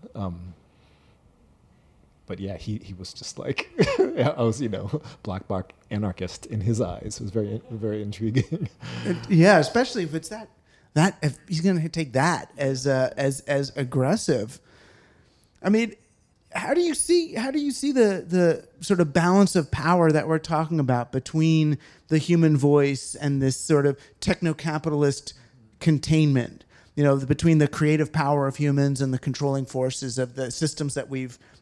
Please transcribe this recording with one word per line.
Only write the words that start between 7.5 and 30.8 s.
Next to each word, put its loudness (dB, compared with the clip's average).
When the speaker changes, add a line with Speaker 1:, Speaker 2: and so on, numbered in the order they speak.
Speaker 1:
very -6
intriguing. -4
<laughs> -10
Speaker 2:
It, -4
yeah, 8
especially 0
if -8
it's -8
that, -16
that, 2
if -2
he's -4
gonna 0
take -6
that 0
as, -2
uh, 0
as, -2
as -2
aggressive. -2
I 0
mean, 0
how -4
do 2
you 0
see, 0
how -4
do -2
you -2
see -4
the, 2
the 2
sort 2
of 2
balance 6
of 0
power 4
that 2
we're 2
talking -2
about 0
between 0
the 2
human 4
voice 2
and -2
this 0
sort 2
of 0
techno-capitalist -2
containment? 2
You 2
know, 4
the, -4
between 4
the 4
creative 0
power 0
of -4
humans 0
and -2
the -2
controlling -4
forces -6
of -4
the -6
systems -4